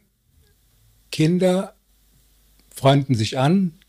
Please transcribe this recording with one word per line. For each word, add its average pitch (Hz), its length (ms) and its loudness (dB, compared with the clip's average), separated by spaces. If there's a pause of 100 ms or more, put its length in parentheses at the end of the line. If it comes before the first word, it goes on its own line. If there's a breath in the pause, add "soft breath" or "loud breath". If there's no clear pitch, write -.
(1120)
Kinder 180 640 0 (1000)
freunden 139 400 2
sich 110 240 -4
an, 170 360 0 (140)